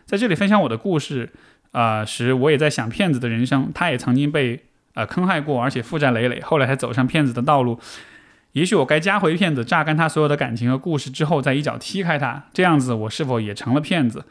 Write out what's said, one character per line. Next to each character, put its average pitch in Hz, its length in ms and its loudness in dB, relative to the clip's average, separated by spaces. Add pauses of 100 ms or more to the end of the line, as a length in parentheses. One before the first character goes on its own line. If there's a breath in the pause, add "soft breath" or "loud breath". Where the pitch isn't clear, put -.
在 202 120 -2
这 233 100 0
里 175 80 2
分 202 140 0
享 208 140 6
我 139 40 0
的 113 80 -2
故 165 240 0
事， 131 320 -6 (400 soft breath)
呃， 110 340 0
时， 123 280 -2
我 131 180 2
也 143 60 4
在 151 120 4
想 117 200 -4
骗 175 240 0
子 123 60 0
的 120 100 -4
人 117 160 0
生， 131 280 0
他 175 180 -2
也 123 60 -2
曾 123 160 0
经 143 160 2
被， 135 360 -2 (300)
呃， 113 100 -4
坑 180 200 -2
害 180 140 2
过， 143 220 -2
而 135 80 0
且 131 120 -4
负 165 160 -8
债 143 140 2
累 120 160 2
累， - 140 -4
后 - 160 0
来 123 100 2
才 135 80 2
走 120 160 -4
上 127 160 0
骗 151 180 2
子 123 60 0
的 120 100 -4
道 139 220 4
路。 120 160 -2 (720 loud breath)
也 147 120 0
许 190 120 0
我 131 100 4
该 151 140 2
加 196 200 0
回 165 140 2
骗 170 220 0
子， 117 100 -2
榨 160 180 2
干 156 140 0
他 165 100 2
所 151 140 0
有 147 80 2
的 147 80 2
感 127 180 -2
情 120 140 0
和 131 80 2
故 160 180 -2
事 135 140 -4
之 147 160 -2
后， 147 160 0
再 131 140 0
一 147 80 -2
脚 123 120 -4
踢 190 280 -6
开 160 160 0
他， 135 340 -6
这 180 80 0
样 165 180 6
子 127 140 0
我 107 160 -4
是 156 160 -4
否 127 140 -2
也 104 120 -6
成 113 220 -4
了 151 80 2
骗 147 260 0
子？ - 240 -6